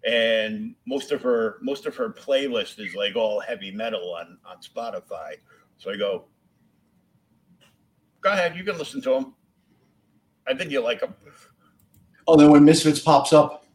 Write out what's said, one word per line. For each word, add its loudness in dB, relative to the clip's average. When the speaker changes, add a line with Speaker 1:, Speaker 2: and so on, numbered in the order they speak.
Speaker 1:
And -2
most -6
of -6
her, -2
most -8
of -8
her -6
playlist -4
is, -14
like, -4
all -2
heavy -12
metal -8
on, -16
on -20
Spotify. -14
So -12
I -10
go, -6
"Go -2
ahead, -4
you -14
can -6
listen -12
to -2
'em. -6
I -4
think -10
you'll -4
like -4
'em." -8
Speaker 2:
Oh, 6
then 10
when 10
Misfits 4
pops 4
up. 2